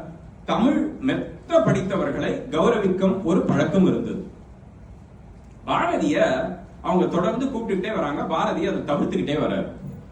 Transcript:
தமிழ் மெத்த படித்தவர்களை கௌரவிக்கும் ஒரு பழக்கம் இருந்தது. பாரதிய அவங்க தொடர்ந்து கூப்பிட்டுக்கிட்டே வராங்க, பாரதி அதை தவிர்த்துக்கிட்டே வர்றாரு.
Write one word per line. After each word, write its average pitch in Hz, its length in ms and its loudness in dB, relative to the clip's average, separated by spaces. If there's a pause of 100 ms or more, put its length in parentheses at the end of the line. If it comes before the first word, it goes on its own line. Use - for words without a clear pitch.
(440)
தமிழ் 233 460 2 (100)
மெத்த - 600 0
படித்தவர்களை 180 920 0
கௌரவிக்கும் 190 720 2
ஒரு 180 160 4
பழக்கம் 156 460 4
இருந்தது. 113 400 0 (1400)
பாரதிய - 760 2 (380)
அவங்க 175 240 2
தொடர்ந்து 233 400 0
கூப்பிட்டுக்கிட்டே 214 480 -2
வராங்க, 156 300 -2
பாரதி 160 420 0
அதை - 140 -2
தவிர்த்துக்கிட்டே - 580 0
வர்றாரு. 98 280 -2 (460)